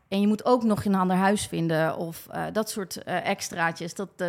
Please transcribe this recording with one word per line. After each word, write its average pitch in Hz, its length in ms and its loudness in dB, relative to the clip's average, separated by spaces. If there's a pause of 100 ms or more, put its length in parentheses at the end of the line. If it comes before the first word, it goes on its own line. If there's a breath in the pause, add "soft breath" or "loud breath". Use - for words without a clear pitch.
en 196 140 0
je 202 60 4
moet 214 180 2
ook 247 180 4
nog 214 220 2
een 196 100 4
ander 185 220 4
huis 196 300 2
vinden 165 500 0
of, 165 300 -10
eh, 165 240 -6
dat 214 180 -2
soort, - 340 -8
eh, 175 240 -4
extraatjes, 170 680 -2
dat, 196 200 -8
eh, 180 140 -4